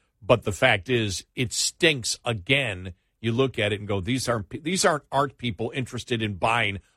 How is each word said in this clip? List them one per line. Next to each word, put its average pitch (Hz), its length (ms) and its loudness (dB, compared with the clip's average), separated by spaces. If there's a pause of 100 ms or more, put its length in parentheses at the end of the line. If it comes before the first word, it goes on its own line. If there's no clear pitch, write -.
(200)
But 113 220 4
the 107 100 -2
fact 110 360 2
is, 113 360 0 (120)
it 127 160 -2
stinks - 720 0
again. 107 720 -2 (260)
You 113 120 0
look 123 260 2
at 104 140 2
it 98 80 -2
and 104 80 -8
go, 101 120 0
"These 120 280 -2
aren't 117 200 -2
pe-, - 120 -10
these 175 240 -2
aren't 165 180 2 (100)
art 139 260 0
people 117 360 -4
interested 120 480 -4
in 104 120 -4
buying 110 440 0 (180)